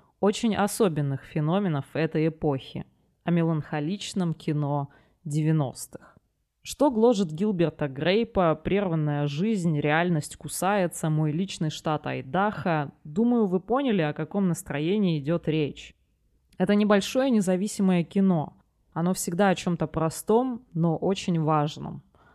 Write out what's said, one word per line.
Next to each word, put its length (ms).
очень 360
особенных 680
феноменов 680
этой 340
эпохи – 580
о 80
меланхоличном 1040
кино 540
девяностых. 960
Что 300
гложет 400
Гилберта 560
Грейпа, 680
прерванная 720
жизнь, 520
реальность 560
кусается, 720
мой 220
личный 400
штат 340
Айдахо? 840
Думаю, 420
вы 140
поняли, 400
о 120
каком 360
настроении 680
идёт 280
речь. 480
Это 180
небольшое 560
независимое 720
кино. 540
Оно 200
всегда 360
о 60
чём-то 320
простом, 720
но 240
очень 440
важном. 600